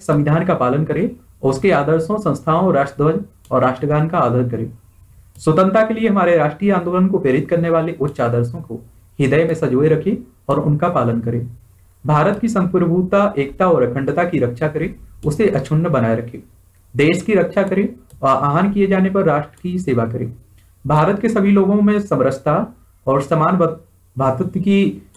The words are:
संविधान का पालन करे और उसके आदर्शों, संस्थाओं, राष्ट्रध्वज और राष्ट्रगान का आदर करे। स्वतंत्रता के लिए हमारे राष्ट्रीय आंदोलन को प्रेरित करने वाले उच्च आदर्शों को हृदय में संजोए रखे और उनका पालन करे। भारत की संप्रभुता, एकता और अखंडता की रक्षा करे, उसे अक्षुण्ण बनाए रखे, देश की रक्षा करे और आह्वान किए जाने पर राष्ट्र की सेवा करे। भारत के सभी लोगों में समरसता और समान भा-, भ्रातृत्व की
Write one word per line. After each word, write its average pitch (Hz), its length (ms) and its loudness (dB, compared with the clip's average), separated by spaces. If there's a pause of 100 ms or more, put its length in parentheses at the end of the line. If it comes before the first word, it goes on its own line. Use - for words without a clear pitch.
संविधान 151 440 0
का 185 100 0
पालन 131 300 0
करे 156 300 -2 (280)
और 135 80 2
उसके 135 200 0
आदर्शों, 160 480 0
संस्थाओं, 165 560 0
राष्ट्रध्वज 143 500 0 (260)
और 123 120 2
राष्ट्रगान 147 460 0
का 175 100 -2
आदर 123 300 0
करे। 117 220 -6 (680)
स्वतंत्रता 190 440 2
के 220 120 0
लिए 220 140 -2
हमारे 175 280 2
राष्ट्रीय 151 360 0
आंदोलन 180 360 0
को 190 100 0
प्रेरित 139 300 0
करने 170 220 0
वाले 165 300 0
उच्च 135 200 -4
आदर्शों 120 400 -2
को 117 140 -12 (440)
हृदय 143 260 2
में 165 100 -2
संजोए 143 340 0
रखे 185 280 0 (320)
और 143 120 0
उनका 147 280 0
पालन 117 320 0
करे। 120 260 -4 (580)
भारत 151 360 2
की 226 80 -2
संप्रभुता, 185 880 0
एकता 139 300 -2
और 147 140 4
अखंडता 135 420 -2
की 170 140 -2
रक्षा 123 300 -2
करे, 156 260 -6 (300)
उसे 151 240 0
अक्षुण्ण 160 420 0
बनाए 117 260 2
रखे, - 260 -10 (520)
देश 160 280 2
की 214 120 0
रक्षा 185 280 0
करे 190 320 -2 (280)
और 135 60 0
आह्वान 143 440 0
किए 202 140 2
जाने 190 240 2
पर 190 140 0
राष्ट्र 151 380 -2
की 180 160 -6
सेवा 120 280 0
करे। 120 260 -6 (520)
भारत 151 360 2
के 233 80 0
सभी 202 220 2
लोगों 202 320 4
में 208 180 2
समरसता 151 720 -2 (320)
और 135 160 0
समान 165 340 0
भा-, 160 200 0 (400)
भ्रातृत्व 180 440 -2
की 196 440 0 (120)